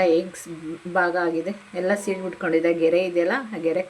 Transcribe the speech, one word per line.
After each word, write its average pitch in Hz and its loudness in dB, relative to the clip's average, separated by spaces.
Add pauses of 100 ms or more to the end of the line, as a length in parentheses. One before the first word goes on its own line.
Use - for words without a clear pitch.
(120)
ಹೇಗ್ 175 0
ಸ್-, 170 -12 (440)
ಭಾಗ 175 2 (120)
ಆಗಿದೆ, 165 -2 (260)
ಎಲ್ಲ 190 0
ಸೀಳು 185 -2
ಬಿಟ್ಕೊಂಡಿದೆ. 170 2 (100)
ಗೆರೆ 170 6
ಇದೆಯಲ್ಲ, 175 2 (180)
ಆ 165 -6
ಗೆರೆ 175 0